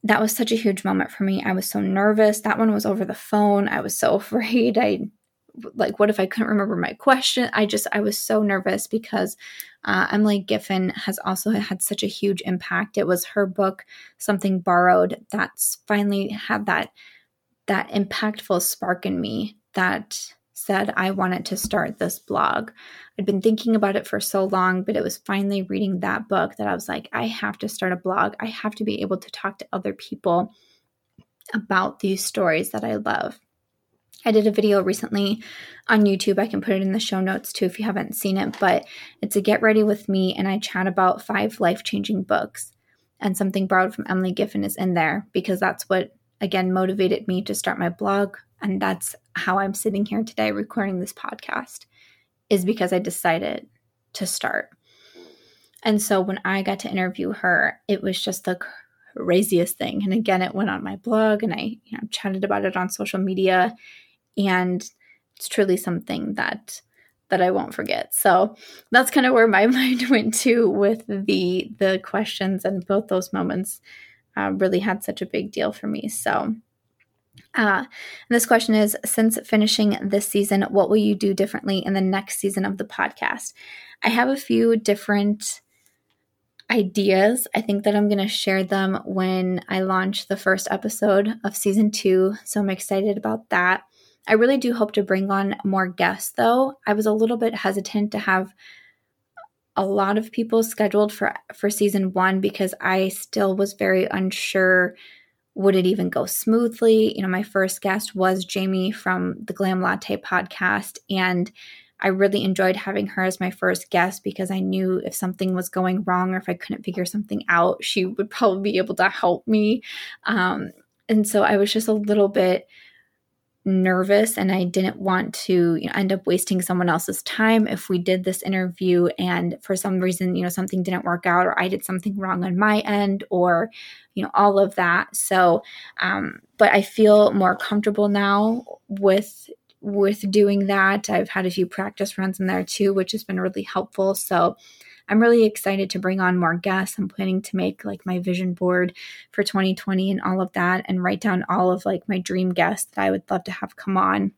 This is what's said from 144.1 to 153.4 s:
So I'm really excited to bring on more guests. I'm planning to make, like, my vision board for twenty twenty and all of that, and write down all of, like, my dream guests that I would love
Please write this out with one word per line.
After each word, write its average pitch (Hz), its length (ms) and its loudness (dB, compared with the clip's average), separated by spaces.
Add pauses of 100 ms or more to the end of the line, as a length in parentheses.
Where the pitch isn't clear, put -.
So 175 400 0 (560)
I'm 214 80 6
really 233 240 6
excited 196 460 0
to - 80 -4
bring 190 220 0
on 185 180 4
more 170 160 2
guests. 190 420 -2
I'm 202 100 -4
planning 190 360 -2
to - 140 -8
make, 190 280 -2
like, 202 220 -10
my 185 120 -2
vision 180 360 -2
board 180 400 2 (360)
for 208 140 0
twenty 190 300 2
twenty 190 360 -2
and 196 120 -2
all 185 180 0
of 190 140 -2
that, 185 340 0
and 185 160 0
write 185 160 0
down 185 300 0
all 185 200 4
of, 185 140 -2
like, 190 240 -2
my 196 100 0
dream 185 360 -2
guests 175 400 0
that - 80 -2
I 95 80 2
would - 200 -2
love 190 140 -2